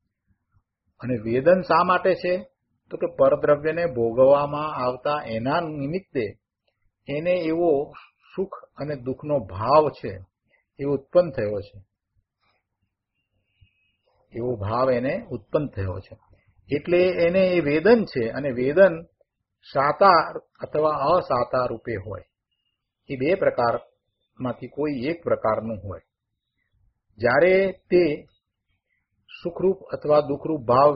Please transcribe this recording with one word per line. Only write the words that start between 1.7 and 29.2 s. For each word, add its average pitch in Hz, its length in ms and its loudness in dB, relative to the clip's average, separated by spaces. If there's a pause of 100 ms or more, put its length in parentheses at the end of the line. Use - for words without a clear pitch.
માટે 185 300 2
છે? 180 200 -4 (560)
તો - 60 -16
કે 175 200 -4
પરદ્રવ્યને 147 720 2
ભોગવવામાં 143 880 2
આવતા 131 500 -4
એના 120 340 -2 (120)
નિમિત્તે 143 520 -6 (840)
એને 160 260 -2 (100)
એવો 165 260 0 (580)
સુખ - 280 -8 (200)
અને 147 240 -8
દુઃખનો 131 440 -4
ભાવ 110 460 2
છે 120 220 -12 (640)
એ 139 80 -8
ઉત્પન્ન 143 460 0
થયો 107 300 -4
છે, - 160 -20 (2500)
એવો 123 240 -6
ભાવ 110 340 -2
એને 127 240 -2 (160)
ઉત્પન્ન 151 380 -4
થયો 95 320 -8
છે. - 140 -20 (540)
એટલે 175 320 0 (220)
એને 175 200 2 (120)
એ 175 60 2
વેદન 160 460 4
છે, - 240 -4
અને 135 220 -6
વેદન 147 420 4 (760)
સાતા 156 520 4 (400)
અથવા 151 360 -2 (100)
અસાતા 131 600 0
રૂપે 117 300 -8
હોય, 98 300 -12 (840)
એ 143 60 -8
બે 131 200 -2
પ્રકારમાંથી - 1400 -4
કોઈ 143 300 -4
એક 165 160 -4
પ્રકારનું 110 580 -2
હોય. 87 240 -14 (1160)
જ્યારે 143 380 4 (300)
તે 180 180 4 (1300)